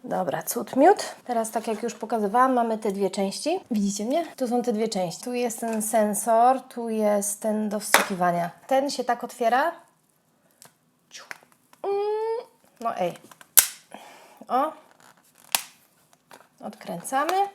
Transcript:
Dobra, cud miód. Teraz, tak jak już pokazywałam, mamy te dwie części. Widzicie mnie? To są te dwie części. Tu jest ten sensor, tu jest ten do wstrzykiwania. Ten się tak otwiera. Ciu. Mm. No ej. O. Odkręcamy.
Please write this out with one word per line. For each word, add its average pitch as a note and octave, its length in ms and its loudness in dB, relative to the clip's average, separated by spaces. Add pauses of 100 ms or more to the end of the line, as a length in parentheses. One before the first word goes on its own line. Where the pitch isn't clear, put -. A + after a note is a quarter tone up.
Dobra, F#3 380 -4
cud - 340 -6
miód. F4+ 380 6 (100)
Teraz, A3+ 260 -2
tak A3+ 160 -4
jak A3 160 -4
już A#3 120 -4
pokazywałam, A3+ 580 2
mamy A#3 260 2
te A3 140 -2
dwie G3 180 0
części. G#3 500 -2 (100)
Widzicie G3+ 340 0
mnie? D4+ 220 0 (100)
To B3+ 120 -2
są A#3+ 140 0
te A#3+ 100 0
dwie G#3+ 160 0
części. F3+ 360 -4
Tu B3 100 -6
jest A#3+ 260 -4
ten A3+ 220 -2
sensor, A3+ 800 4
tu A#3 280 -10
jest G#3 520 0
ten G#3+ 280 0
do G3+ 120 -4
wstrzykiwania. F3 720 0 (160)
Ten C4+ 240 2
się C4 140 -6
tak A#3+ 200 -2
otwiera. B3 480 0 (1400)
Ciu. - 140 -18 (580)
Mm. G#4+ 640 -2 (340)
No - 160 -4
ej. F3 180 -2 (1300)
O. C#4+ 240 -2 (1900)
Odkręcamy. C#4 960 -4